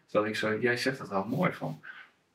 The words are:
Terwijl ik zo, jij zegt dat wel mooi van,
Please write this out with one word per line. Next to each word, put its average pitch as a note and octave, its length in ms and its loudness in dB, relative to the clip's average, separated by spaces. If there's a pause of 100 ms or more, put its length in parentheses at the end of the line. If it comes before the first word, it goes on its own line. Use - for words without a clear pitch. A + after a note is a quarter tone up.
Terwijl G#2 260 2
ik G#2+ 60 -4
zo, G#2+ 220 0
jij A#2+ 160 4
zegt C3+ 220 0
dat - 100 -12
wel F#3+ 160 0
mooi D#3+ 280 0
van, - 280 -8 (540)